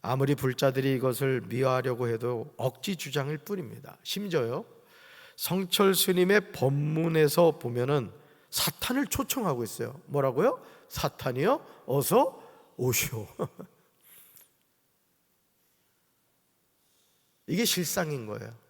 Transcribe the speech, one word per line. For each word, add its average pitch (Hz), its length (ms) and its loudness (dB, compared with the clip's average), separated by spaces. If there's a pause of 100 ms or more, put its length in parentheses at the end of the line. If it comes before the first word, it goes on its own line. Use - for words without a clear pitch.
아무리 135 320 2
불자들이 135 600 0
이것을 127 460 0
미화하려고 127 640 0
해도 117 500 -4
억지 131 380 -4
주장일 147 420 -4
뿐입니다. 135 680 -12
심지어요, 165 640 -2 (680)
성철 190 580 2
스님의 185 600 2
법문에서 151 1040 4
보면은 123 520 -2 (380)
사탄을 - 580 -2
초청하고 196 560 -2
있어요. 113 440 -8
뭐라고요? 139 520 2 (300)
"사탄이여, 151 960 -2
어서 170 560 2 (360)
오시오." 117 500 -2 (100)
<laughs> - 320 -8 (3750)
이게 202 200 0
실상인 156 600 -2
거예요. 107 300 -10 (140)